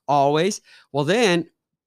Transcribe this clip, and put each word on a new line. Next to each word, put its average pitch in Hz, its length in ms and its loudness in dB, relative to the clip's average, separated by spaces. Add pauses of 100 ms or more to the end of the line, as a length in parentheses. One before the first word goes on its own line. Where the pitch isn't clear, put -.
always. 147 540 0 (300)
Well, 143 140 -2
then 180 440 0 (380)